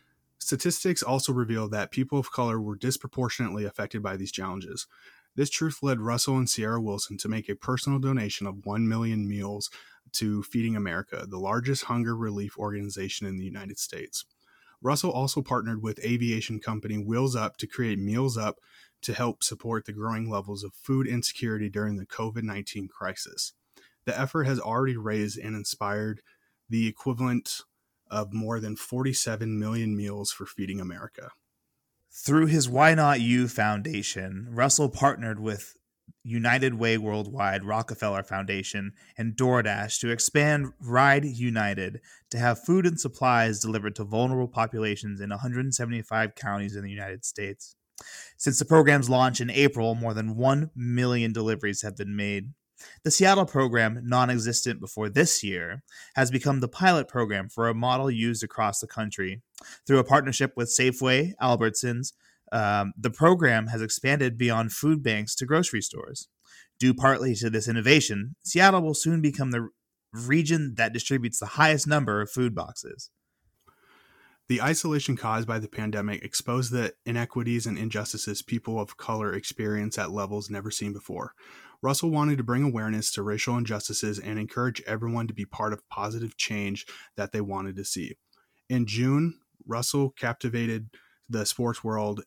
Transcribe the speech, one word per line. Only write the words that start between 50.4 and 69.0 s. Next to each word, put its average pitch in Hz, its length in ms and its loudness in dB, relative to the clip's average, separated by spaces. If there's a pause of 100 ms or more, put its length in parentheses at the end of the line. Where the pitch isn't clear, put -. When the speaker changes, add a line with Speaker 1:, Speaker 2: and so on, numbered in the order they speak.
Speaker 2:
million 120 580 2
deliveries 107 480 -2
have 101 160 -8
been 101 180 -6
made. 101 380 -2 (500)
The 156 80 0
Seattle 190 340 6
program, 120 580 2
non-existent 120 800 2
before 107 260 -4
this 156 360 4
year, 92 380 -6 (340)
has 131 140 4
become 135 300 2
the 123 80 0
pilot 175 400 4
program 104 400 -2
for 117 220 0
a 117 40 2
model 127 380 0
used 113 320 0
across 104 360 -2
the 110 80 -6
country. 101 540 -6 (460)
Through 135 120 8
a 127 40 6
partnership 135 540 4
with 120 200 0
Safeway, 131 540 4 (100)
Albertsons, 120 720 2 (400)
um, 104 460 2
the 113 120 0
program 143 580 6
has 113 140 -2
expanded 131 560 0
beyond 113 360 2
food 151 280 2
banks 107 340 0
to 131 100 -4
grocery 151 360 2
stores. - 460 -10 (500)
Due 127 160 6
partly 127 420 4
to 113 140 -2
this 110 200 -2
innovation, 117 760 4
Seattle 190 380 6
will 156 120 0
soon 160 280 2